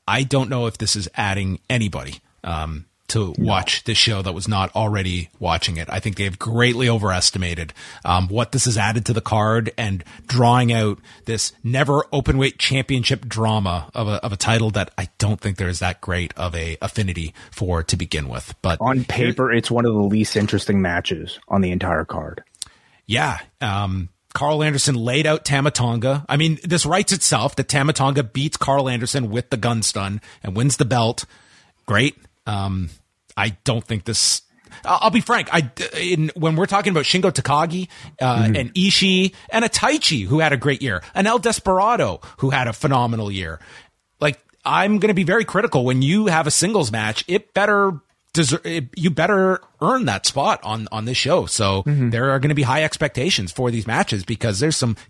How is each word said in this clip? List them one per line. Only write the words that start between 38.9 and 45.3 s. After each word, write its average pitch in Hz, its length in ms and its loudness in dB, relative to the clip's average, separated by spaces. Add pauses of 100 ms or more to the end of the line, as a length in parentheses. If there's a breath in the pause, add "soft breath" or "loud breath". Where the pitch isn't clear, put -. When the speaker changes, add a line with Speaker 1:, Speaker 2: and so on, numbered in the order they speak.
Speaker 1:
and 226 120 2
a 226 60 0
Taichi 214 560 0
who 127 140 2
had 156 140 4
a 139 40 0
great 131 240 0
year, 104 220 -2 (100)
an 196 140 2
El 233 100 2
Desperado 196 840 0 (160 loud breath)
who 135 120 0
had 131 180 0
a 110 60 -4
phenomenal 117 580 0
year, 85 280 -6 (600 loud breath)
like, 147 200 0 (260)
I'm 185 340 2
gonna 214 140 4
be 185 100 2
very 202 220 2